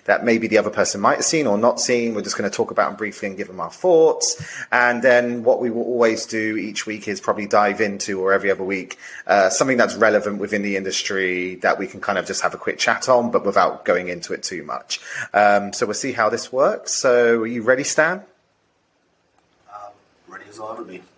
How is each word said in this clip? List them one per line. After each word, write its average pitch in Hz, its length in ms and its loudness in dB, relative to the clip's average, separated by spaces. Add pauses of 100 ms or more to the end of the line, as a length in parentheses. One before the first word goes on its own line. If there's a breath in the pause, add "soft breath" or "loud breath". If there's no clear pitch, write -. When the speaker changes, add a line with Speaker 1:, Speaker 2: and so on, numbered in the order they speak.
Speaker 1:
that 101 180 2
maybe 113 240 2
the 107 100 4
other 101 120 2
person 101 320 -2
might 123 140 4
have - 100 -4
seen 156 220 0
or 101 100 2
not 117 240 2
seen. 117 340 0
We're 101 60 -4
just - 160 -6
gonna 101 120 -2
talk 110 220 -2
about 90 200 0
them 101 40 -12
briefly 104 320 -8
and 95 80 -10
give 95 120 -8
them 92 120 -16
our 82 120 -8
thoughts. 160 680 2 (300 loud breath)
And 120 300 2
then 120 420 2
what 120 160 4
we 123 100 -2
will 110 140 -4
always 117 420 0
do 110 300 -4
each 104 300 -6
week 107 240 -8
is 98 100 -6
probably 101 260 -2
dive 104 360 2
into, 101 400 -2
or 95 100 2
every 98 200 2
other 95 120 0
week, 95 340 -6 (300 loud breath)
uh, 95 220 6
something 131 260 2
that's 117 200 2
relevant 104 440 2
within 101 220 -2
the 101 160 -2
industry 92 800 -4
that 92 220 0
we 95 100 -6
can 95 120 -14
kind 98 180 -2
of 87 80 -2
just - 180 -6
have 90 100 0
a - 40 -12
quick - 220 -6
chat 117 300 -2
on, 120 220 4
but 92 140 2
without 95 380 2
going 90 240 0
into 87 240 -8
it 80 120 -8
too 82 200 -8
much. - 380 -10 (320 loud breath)
Um, 101 400 4
so - 120 -2
we'll 104 80 -4
see 123 200 -4
how 110 160 2
this 113 240 -6
works. 156 400 0
So 123 240 4
are 117 300 4
you 117 160 -6
ready, 127 200 2
Stan? 170 380 0 (1500)
Speaker 2:
Um, 104 180 -18 (360)
ready - 200 -18
as 104 120 -20
I'll 110 120 -10
ever 117 120 -10
be. - 180 -16 (160)